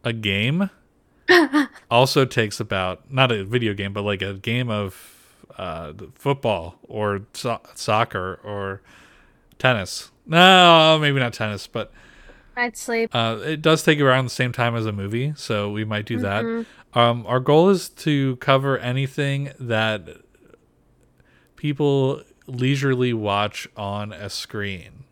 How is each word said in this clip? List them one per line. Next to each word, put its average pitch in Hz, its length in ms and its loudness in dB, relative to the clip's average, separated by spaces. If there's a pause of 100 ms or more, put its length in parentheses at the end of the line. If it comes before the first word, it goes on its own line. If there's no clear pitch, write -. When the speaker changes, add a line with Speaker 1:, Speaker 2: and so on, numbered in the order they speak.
Speaker 1:
a 120 80 -2
game, 113 580 -2 (580)
Speaker 2:
<laughs> 294 640 2
Speaker 1:
also 131 340 4
takes 110 360 -2
about, 95 520 -4
not 131 200 2
a 101 120 -4
video 113 300 -2
game, 98 180 -8
but, 101 100 -6
like, 101 200 -4
a 98 120 -6
game 117 360 -6
of, - 640 -10 (240)
uh, 82 340 -10 (220)
football 110 640 -4 (100)
or 104 340 -4 (120)
so-, 117 260 -6 (140)
soccer 98 720 -4
or 98 360 -8 (760)
tennis. 113 520 -2 (160)
No, 170 760 8
maybe 143 180 0
not 120 160 -2
tennis, 107 320 -6
but - 260 -8 (640)
Speaker 2:
I'd 240 220 -4
sleep. 226 360 -4
Speaker 1:
uh, 113 300 0
it 156 160 -6
does 160 220 4
take 151 180 4
around 131 240 4
the 120 60 -6
same 123 220 -2
time 120 220 -2
as 113 120 -2
a 107 60 -2
movie, 113 440 -4
so 104 340 -4
we 107 140 -6
might 104 220 -4
do 113 140 -4
that. 101 240 -2
Speaker 2:
Mm-hmm. 226 540 -6
Speaker 1:
Um, 120 280 4
our 123 140 0
goal 156 300 6
is 185 200 0
to 139 460 -2
cover 135 420 2
anything 139 720 -4 (100)
that 110 480 -2 (1500)
people 139 680 0 (240)
leisurely 127 680 0
watch 104 640 -2
on 104 360 -6
a 98 180 -12
screen. 98 800 -10